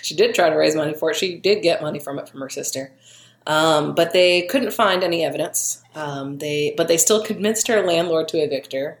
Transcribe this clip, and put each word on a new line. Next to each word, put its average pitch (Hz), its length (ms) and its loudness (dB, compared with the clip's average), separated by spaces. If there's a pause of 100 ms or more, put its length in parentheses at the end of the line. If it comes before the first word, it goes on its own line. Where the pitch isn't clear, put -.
She 165 120 -8
did 233 200 2
try 170 160 4
to 156 60 0
raise 156 200 2
money 156 160 -2
for 156 180 -2
it. 151 60 -2
She 180 220 -4
did 196 240 0
get 170 180 2
money 151 180 -6
from 143 200 -10
it - 100 -12
from 135 140 -14
her 131 80 -12
sister. 135 420 -8 (540)
Um, 151 480 2
but 165 180 2
they 180 300 6
couldn't 220 320 -2
find 185 280 2
any 170 220 0
evidence. - 580 -4 (120)
Um, 143 440 -8
they, 147 380 -2
but 170 120 2
they 165 100 4
still 214 240 2
convinced 208 460 -2
her 208 180 2
landlord 165 420 0
to 165 100 -2
evict 147 360 -2
her. 143 260 -6